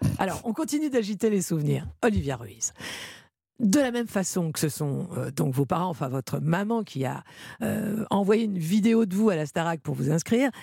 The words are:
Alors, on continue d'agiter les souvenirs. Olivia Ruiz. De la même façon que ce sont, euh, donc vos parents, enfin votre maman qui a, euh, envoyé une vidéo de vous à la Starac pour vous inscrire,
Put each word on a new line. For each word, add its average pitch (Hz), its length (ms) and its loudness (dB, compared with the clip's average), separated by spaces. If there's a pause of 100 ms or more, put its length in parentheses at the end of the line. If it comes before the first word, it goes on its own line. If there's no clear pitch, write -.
(200)
Alors, 180 240 0
on 226 100 -2
continue 302 380 -2
d'agiter 220 400 0
les 196 100 2
souvenirs. 147 460 0 (160)
Olivia 175 320 2
Ruiz. 113 380 -6 (840)
De 233 200 4
la 262 100 4
même 240 160 -2
façon 180 460 -2
que - 80 -6
ce 156 100 2
sont, 139 380 -4 (100)
euh, 127 140 -4
donc 143 200 0
vos 135 140 2
parents, 180 240 0
enfin 143 200 -4
votre 135 280 -4
maman 202 460 0
qui 131 220 -4
a, 135 180 -6 (400)
euh, 214 480 -2
envoyé 202 320 4
une 196 160 -2
vidéo 214 480 4
de 180 80 -2
vous 214 160 4
à 170 40 2
la 151 120 0
Starac 165 340 -2
pour 143 140 -4
vous 135 160 0
inscrire, 226 400 2 (120)